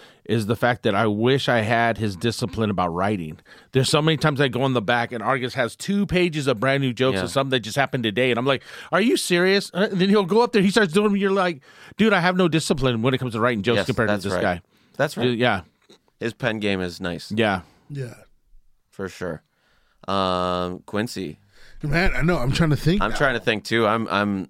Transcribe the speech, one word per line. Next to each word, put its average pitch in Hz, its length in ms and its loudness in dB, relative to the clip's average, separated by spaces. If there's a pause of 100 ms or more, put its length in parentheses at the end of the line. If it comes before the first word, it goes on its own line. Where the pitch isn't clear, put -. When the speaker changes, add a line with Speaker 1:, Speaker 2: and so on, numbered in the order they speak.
(240)
Speaker 1:
is 110 240 -2
the 113 80 0
fact 120 280 0
that 104 120 2
I 110 100 2
wish 113 440 2
I 120 100 2
had 117 400 0
his 107 160 -4
discipline 110 560 -2
about 90 220 -2
writing. 90 440 -4 (360)
There's 131 160 2
so 151 120 2
many 156 160 2
times 147 240 0
I 143 60 4
go 123 180 -2
in 131 80 0
the 120 80 2
back 120 300 0
and 120 100 -8
Argus 123 320 -2
has 120 220 -4
two 202 320 -2
pages 160 400 0
of 123 140 0
brand 139 200 0
new 127 120 0
jokes 127 240 0
Speaker 2:
Yeah. 92 80 0
Speaker 1:
of 87 40 -6
something 135 220 -2
that 127 80 0
just 107 160 -8
happened 131 300 -2
today, 123 260 0
and 113 80 0
I'm 123 60 -2
like, 135 180 0 (300)
"Are 180 80 2
you 262 160 2
serious?" 190 560 0
Uh, 190 180 0
and 196 100 -2
then 190 80 4
he'll 208 140 4
go 196 180 2
up 240 120 0
there, 208 100 4
he 196 80 4
starts 196 220 2
doing 208 160 2
them, 202 80 2
you're 196 120 0
like, 180 320 0 (360)
"Dude, 208 160 4
I 185 80 4
have 180 160 2
no 185 100 4
discipline 135 560 0
when 131 100 2
it 127 60 0
comes 123 140 -4
to 113 80 -4
writing 120 220 2
jokes 113 160 2
Speaker 2:
Yes, 92 60 -2
Speaker 1:
compared 113 220 0
to 104 60 0
Speaker 2:
that's 95 100 -4
Speaker 1:
this 98 100 -2
Speaker 2:
right. 92 80 0
Speaker 1:
guy." 90 200 0 (360)
Speaker 2:
That's 147 200 -2
right. 123 200 0
Speaker 1:
Yeah. 110 240 0 (600)
Speaker 2:
His 110 120 -4
pen 110 260 -4
game 101 200 -2
is 90 220 -8
nice. 87 320 -8
Speaker 1:
Yeah. 107 280 0 (280)
Speaker 3:
Yeah. 131 240 -12 (760)
Speaker 2:
For 95 200 -10
sure. - 340 -10 (640)
Um, 90 800 -2
Quincy. 101 540 -6 (440)
Speaker 3:
Man, 165 320 2
I - 80 0
know. 170 140 2
I'm 127 140 0
trying 160 200 2
to 143 40 4
think 170 260 2
Speaker 2:
I'm 107 100 0
Speaker 3:
now. - 60 -4
Speaker 2:
trying 135 180 2
to 113 40 -4
think 107 240 -2
too. 113 220 2
I'm, 110 240 0
I'm, 101 400 0